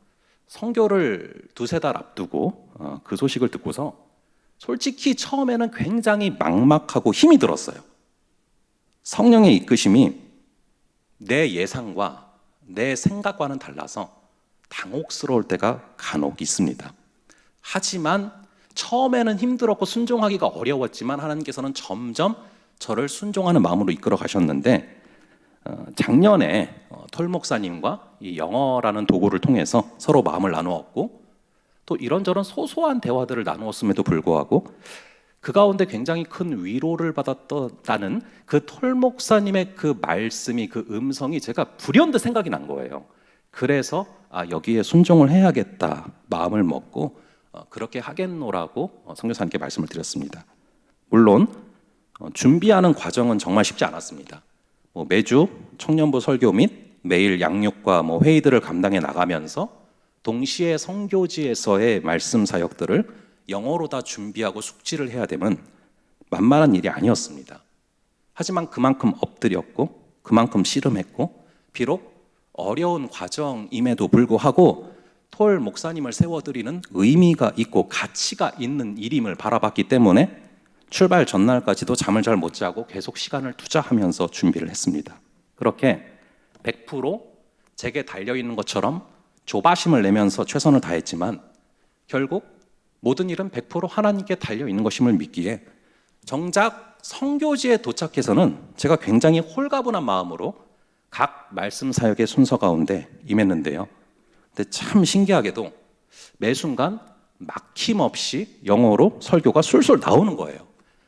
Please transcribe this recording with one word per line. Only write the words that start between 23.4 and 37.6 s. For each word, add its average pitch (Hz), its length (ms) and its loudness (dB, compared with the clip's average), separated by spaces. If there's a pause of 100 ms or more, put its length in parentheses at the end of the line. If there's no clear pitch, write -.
마음으로 92 280 2
이끌어 95 260 0
가셨는데, 87 800 0 (720)
어, - 180 -14 (120)
작년에, 131 960 2
어, - 200 -20
톨 170 180 -6
목사님과 104 920 -6
이 90 160 -12
영어라는 107 720 -2
도구를 95 340 2
통해서 113 580 2
서로 - 240 4
마음을 90 300 0
나누었고, 87 720 -6 (640)
또 170 100 -6
이런저런 185 480 -2
소소한 294 560 -4
대화들을 123 440 -2
나누었음에도 98 580 -4
불구하고 82 640 0 (760)
그 131 120 -10
가운데 196 320 4
굉장히 165 400 -6
큰 156 400 -8
위로를 160 480 -4
받았다는 135 1080 -6 (240)